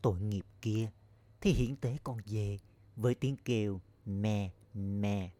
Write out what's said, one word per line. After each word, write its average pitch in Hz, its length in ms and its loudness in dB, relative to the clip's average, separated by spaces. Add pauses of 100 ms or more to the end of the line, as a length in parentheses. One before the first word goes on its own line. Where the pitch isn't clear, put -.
tội 95 200 2
nghiệp 104 240 -2 (160)
kia 110 300 0 (500)
thì 196 100 6
hiến 131 240 2
tế 127 280 -2
con 123 220 -6
dê 104 320 -2 (380)
với 120 200 2
tiếng 135 300 -2
kêu 104 360 0 (240)
me, 101 460 0 (220)
me. 98 680 -2